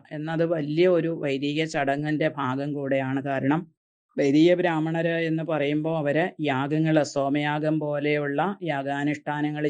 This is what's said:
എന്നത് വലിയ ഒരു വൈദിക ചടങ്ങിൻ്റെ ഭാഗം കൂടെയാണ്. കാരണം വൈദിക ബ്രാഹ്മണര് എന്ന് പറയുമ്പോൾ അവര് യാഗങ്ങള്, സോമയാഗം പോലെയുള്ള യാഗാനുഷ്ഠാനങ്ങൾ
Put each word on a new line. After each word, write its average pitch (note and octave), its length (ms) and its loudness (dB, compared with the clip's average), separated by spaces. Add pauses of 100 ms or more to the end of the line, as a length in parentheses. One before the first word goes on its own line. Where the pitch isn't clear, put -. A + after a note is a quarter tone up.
(160)
എന്നത് D#3+ 340 -2
വലിയ D#3 460 2
ഒരു E3 160 0 (100)
വൈദിക C#3+ 380 -2 (120)
ചടങ്ങിൻ്റെ D3+ 560 0 (120)
ഭാഗം C3+ 340 -2
കൂടെയാണ്. C3+ 540 -2
കാരണം C#3 320 2 (560)
വൈദിക D3+ 340 6 (100)
ബ്രാഹ്മണര് E3 560 0 (120)
എന്ന് D#3+ 240 -2
പറയുമ്പോൾ D3+ 500 0
അവര് D3 240 2 (240)
യാഗങ്ങള്, D3+ 520 2 (120)
സോമയാഗം D3 600 0 (100)
പോലെയുള്ള D3 560 0 (320)
യാഗാനുഷ്ഠാനങ്ങൾ D3 960 -2